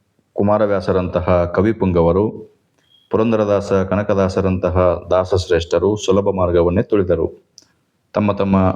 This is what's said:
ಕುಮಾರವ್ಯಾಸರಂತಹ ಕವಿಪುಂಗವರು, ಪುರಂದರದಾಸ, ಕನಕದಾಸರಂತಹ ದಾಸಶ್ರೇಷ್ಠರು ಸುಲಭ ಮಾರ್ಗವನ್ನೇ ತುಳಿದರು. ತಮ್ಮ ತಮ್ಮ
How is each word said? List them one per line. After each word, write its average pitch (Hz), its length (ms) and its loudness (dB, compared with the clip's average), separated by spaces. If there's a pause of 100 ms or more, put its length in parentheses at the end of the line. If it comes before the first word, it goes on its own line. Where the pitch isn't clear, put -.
(320)
ಕುಮಾರವ್ಯಾಸರಂತಹ 92 1120 0
ಕವಿಪುಂಗವರು, 92 800 0 (880)
ಪುರಂದರದಾಸ, 107 600 0
ಕನಕದಾಸರಂತಹ 92 1400 0
ದಾಸಶ್ರೇಷ್ಠರು 90 840 0
ಸುಲಭ 98 340 0
ಮಾರ್ಗವನ್ನೇ 87 520 0
ತುಳಿದರು. 87 720 -2 (580)
ತಮ್ಮ 101 200 0
ತಮ್ಮ 98 240 0 (200)